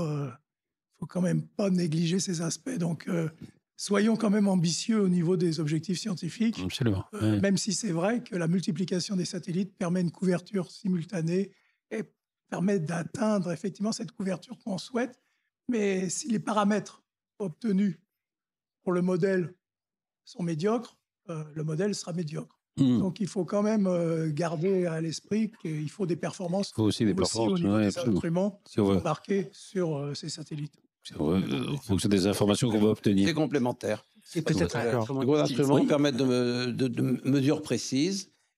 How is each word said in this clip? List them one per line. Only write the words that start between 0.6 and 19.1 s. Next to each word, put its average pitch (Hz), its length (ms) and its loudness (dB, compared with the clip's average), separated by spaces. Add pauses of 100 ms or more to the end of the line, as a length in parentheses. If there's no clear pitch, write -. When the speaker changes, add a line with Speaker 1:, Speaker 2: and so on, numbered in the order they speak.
Speaker 1:
faut - 80 -10
quand 180 140 -6
même 165 220 2
pas 196 280 -2
négliger 175 520 2
ces 165 200 -4
aspects. 175 360 -6
Donc, 170 320 -4
euh, 165 180 -2 (480)
soyons 208 400 2
quand 220 140 0
même 202 180 4
ambitieux 185 540 2
au 196 80 4
niveau 180 260 2
des 165 240 0
objectifs 156 400 -2
scientifiques. 190 640 -2
Speaker 2:
Absolument. 101 400 0 (120)
Speaker 1:
Euh, 107 180 2
Speaker 2:
Ouais. 104 80 2
Speaker 1:
même 196 160 4
si - 160 -2
c'est 190 180 -4
vrai 190 320 0
que - 140 -6
la 170 100 0
multiplication 185 680 0
des 175 80 0
satellites 185 520 -4
permet 180 220 0
une 175 120 0
couverture 185 600 -2
simultanée 180 800 -2 (400)
et 220 120 -4 (460)
permet 196 300 0
d'atteindre 175 720 -2
effectivement 196 400 -4
cette 202 220 -8
couverture 190 500 -6
qu'on 196 140 -4
souhaite. 240 420 -6 (500)
Mais 196 380 0
si - 220 -6
les 214 100 0
paramètres 208 640 0 (360)
obtenus 196 600 0 (840)
pour 185 120 -2
le 175 80 2
modèle 185 520 0 (720)